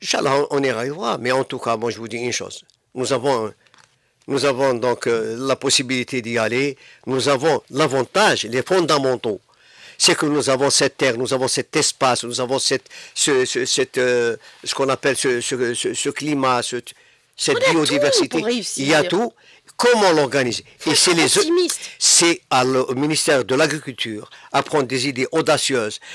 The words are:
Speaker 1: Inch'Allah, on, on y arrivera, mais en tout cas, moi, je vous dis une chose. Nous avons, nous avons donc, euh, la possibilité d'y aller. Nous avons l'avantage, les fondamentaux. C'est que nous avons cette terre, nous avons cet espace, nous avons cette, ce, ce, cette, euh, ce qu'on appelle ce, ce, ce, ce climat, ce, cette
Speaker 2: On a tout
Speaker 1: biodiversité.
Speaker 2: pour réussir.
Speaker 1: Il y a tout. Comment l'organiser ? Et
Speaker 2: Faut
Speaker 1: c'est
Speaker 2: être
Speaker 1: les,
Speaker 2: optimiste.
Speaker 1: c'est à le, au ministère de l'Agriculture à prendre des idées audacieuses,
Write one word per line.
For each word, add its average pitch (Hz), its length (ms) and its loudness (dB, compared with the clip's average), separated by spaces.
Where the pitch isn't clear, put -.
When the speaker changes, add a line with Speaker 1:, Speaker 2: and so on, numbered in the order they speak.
Speaker 1:
Inch'Allah, 143 480 0
on, 143 80 0
on 139 40 0
y 135 60 0
arrivera, 139 500 -4
mais 120 140 -2
en 135 100 2
tout 131 160 -8
cas, 117 180 -2
moi, 117 140 -4
je 107 80 -8
vous 117 80 -12
dis 117 120 -8
une 120 140 -4
chose. - 300 -10
Nous 127 180 -4
avons, 120 400 0
nous 131 160 0
avons 135 300 2
donc, 120 340 -2
euh, 113 320 -2
la 135 160 0
possibilité 127 640 -2
d'y 117 160 -4
aller. 127 380 0
Nous 127 220 0
avons 139 420 2
l'avantage, 139 760 2
les 120 180 -2
fondamentaux. 135 760 0
C'est 170 140 4
que - 80 -2
nous 147 240 0
avons 135 220 2
cette 139 260 2
terre, 127 220 0
nous 123 160 -2
avons 131 120 0
cet 131 300 -4
espace, 131 480 0
nous 120 160 -6
avons 127 180 -2
cette, - 280 -2
ce, 131 300 2
ce, 127 220 -2
cette, - 320 -2
euh, 120 360 2
ce - 100 -6
qu'on 135 140 0
appelle 135 260 0
ce, 123 280 0
ce, 123 320 -2
ce, 120 180 -4
ce 123 160 -6
climat, 135 540 0
ce, - 140 -6
cette - 220 0
Speaker 2:
On - 20 -4
a 508 40 2
tout 508 80 4
Speaker 1:
biodiversité. 554 680 2
Speaker 2:
pour - 80 -2
réussir. 226 360 -4
Speaker 1:
Il 139 80 0
y 160 40 4
a 151 100 4
tout. 202 260 -2
Comment 226 360 4
l'organiser ? 131 520 0
Et 156 40 2
Speaker 2:
Faut 147 40 2
Speaker 1:
c'est 165 160 4
Speaker 2:
être 165 80 2
Speaker 1:
les, 143 200 2
Speaker 2:
optimiste. 339 420 0
Speaker 1:
c'est - 500 2
à 127 160 2
le, 131 180 2
au 127 120 -4
ministère 143 500 0
de 127 100 -2
l'Agriculture 135 760 -2
à 139 100 2
prendre 147 220 0
des 123 220 -4
idées 135 260 -4
audacieuses, 135 680 0